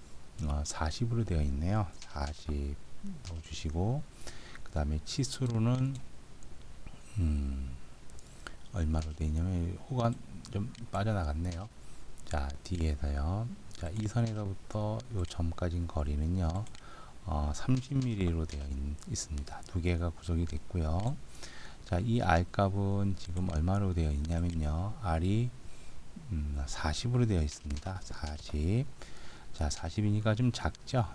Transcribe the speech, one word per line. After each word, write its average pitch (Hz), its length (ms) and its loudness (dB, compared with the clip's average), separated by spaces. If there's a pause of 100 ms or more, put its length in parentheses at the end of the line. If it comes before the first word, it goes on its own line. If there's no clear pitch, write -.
(440)
어, 73 200 2
사십으로 113 600 2
되어 85 200 2
있네요. 85 440 4 (140)
사십 71 760 -4 (520)
넣어주시고, 85 760 0 (600)
그 - 80 -6
다음에 76 340 2
치수로는, 127 920 2 (1200)
음, 69 580 2 (960)
얼마로 78 400 2
되어 78 140 0
있냐면 87 500 2 (120)
호가 120 220 2 (400)
좀 104 200 -2 (200)
빠져나갔네요. 90 760 0 (580)
자, 71 240 0 (140)
뒤에서요. 78 840 0 (260)
자, - 160 -6
이 107 180 -2
선에서부터 107 920 0 (160)
요 90 100 2
점까진 85 600 0
거리는요, 80 800 2 (600)
어, 76 300 2
삼십 131 420 2
밀리로 92 480 2
되어 71 220 -4
있-, 71 440 -4
있습니다. - 500 -4
두 - 200 -2
개가 85 300 2
구속이 82 340 0
됐고요. 87 680 0 (720)
자, 90 140 2
이 117 220 4
R 87 300 6
값은 98 680 4
지금 90 320 0
얼마로 92 440 4
되어 82 180 4
있냐면요. 85 880 2
R이, 95 480 4 (840)
음, 73 340 0
사십으로 120 640 2
되어 92 140 6
있습니다. 76 600 -2
사십. 78 840 0 (680)
자, 76 160 0
사십이니까 104 640 2
좀 123 160 4
작죠? - 640 0